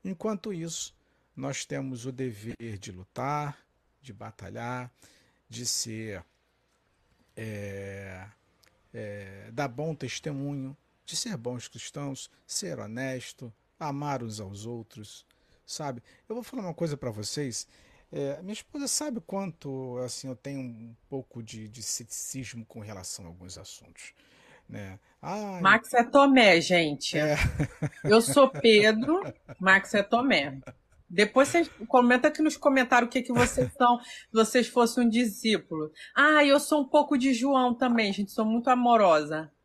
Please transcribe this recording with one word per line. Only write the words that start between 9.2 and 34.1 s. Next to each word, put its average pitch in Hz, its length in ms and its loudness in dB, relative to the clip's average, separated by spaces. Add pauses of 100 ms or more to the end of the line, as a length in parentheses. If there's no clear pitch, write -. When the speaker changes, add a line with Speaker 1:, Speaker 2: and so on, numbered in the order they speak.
Speaker 1:
dar 139 160 -6
bom 147 280 -8
testemunho, 139 800 -10 (280)
de - 120 -14
ser 214 220 -6
bons 120 300 -10
cristãos, 139 640 -12 (160)
ser 160 340 -8
honesto, 120 760 -10 (260)
amar 143 440 -6
uns 110 160 -10
aos 101 260 -12
outros, 113 600 -14 (400)
sabe? 135 360 -10 (280)
Eu 220 60 -8
vou 240 80 -8
falar 254 200 -10
uma 170 100 -8
coisa 160 220 -4
pra 123 160 -8
vocês. 110 560 -8 (440)
É, 143 300 -6
minha 190 120 -12
esposa 285 340 -10
sabe 254 300 -4
o 180 40 -8
quanto, 135 840 -10
assim, 123 220 -12
eu 127 80 -10
tenho 139 240 -12
um 117 360 -14 (140)
pouco 127 340 -12
de, 110 240 -14
de 110 160 -16
ceticismo 117 840 -10
com - 140 -20
relação 98 460 -14
a - 20 -14
alguns 90 300 -18
assuntos, - 560 -20 (560)
né? 101 300 -14 (220)
Ai 190 400 -10
Speaker 2:
Max 202 320 4
é 240 100 4
Tomé, 247 580 8
gente. 160 560 0
Speaker 1:
É. 151 180 2 (680)
Speaker 2:
Eu 220 180 8
sou 262 280 6
Pedro, 226 720 4 (380)
Max 190 360 4
é 202 80 4
Tomé. 170 560 0 (480)
Depois 208 420 4
vocês 339 200 2 (180)
comentam 247 440 6
aqui 302 100 -4
nos 311 160 2
comentários 247 500 4
o 240 40 -8
que 262 100 -2
que 247 120 -8
vocês 247 400 2
são, 240 300 4
se - 300 -20